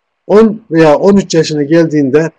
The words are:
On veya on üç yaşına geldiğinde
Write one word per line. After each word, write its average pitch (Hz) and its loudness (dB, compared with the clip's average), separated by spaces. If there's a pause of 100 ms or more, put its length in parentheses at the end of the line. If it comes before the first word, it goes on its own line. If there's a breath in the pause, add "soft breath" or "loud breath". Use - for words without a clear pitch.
(260)
On 208 0
veya 160 2
on 190 0
üç 170 -4
yaşına 151 -2
geldiğinde 151 0